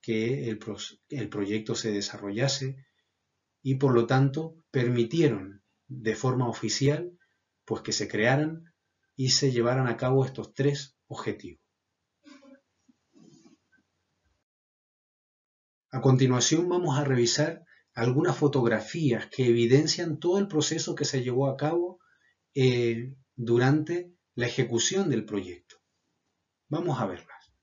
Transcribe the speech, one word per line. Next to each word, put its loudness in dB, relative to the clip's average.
que -2
el -4
pros-, -12
el -6
proyecto -4
se -4
desarrollase -4
y, 0
por 4
lo 4
tanto, 2
permitieron 0
de -4
forma 0
oficial, -2
pues, -4
que -8
se -4
crearan 0
y 0
se 2
llevaran 2
a -2
cabo 2
estos -10
tres -2
objetivos. -10
A -4
continuación 4
vamos 0
a 0
revisar 0
algunas 0
fotografías 0
que -2
evidencian 4
todo 2
el 0
proceso -2
que -4
se -2
llevó 0
a -4
cabo, -2
eh, 2
durante 2
la -2
ejecución 0
del 0
proyecto. -10
Vamos -4
a -2
verlas. -14